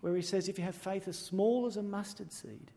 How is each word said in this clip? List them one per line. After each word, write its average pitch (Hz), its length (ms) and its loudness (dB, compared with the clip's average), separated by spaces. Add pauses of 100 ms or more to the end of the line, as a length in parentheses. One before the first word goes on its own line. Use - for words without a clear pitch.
where 175 120 2
he 180 60 4
says, 180 260 2
"If 190 120 -2
you 175 60 0
have 180 100 -2
faith 190 340 -2
as 175 100 -4
small 226 480 4
as 208 120 -2
a 208 40 -2
mustard 202 500 -4
seed - 440 -12